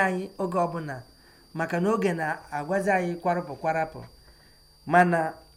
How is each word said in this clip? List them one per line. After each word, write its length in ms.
anyị 200
oge 200
ọbụla, 380
maka 260
na 120
oge 220
na-agwazi 800
anyị 240
kwarapụ 400
kwarapụ. 440
Mana 320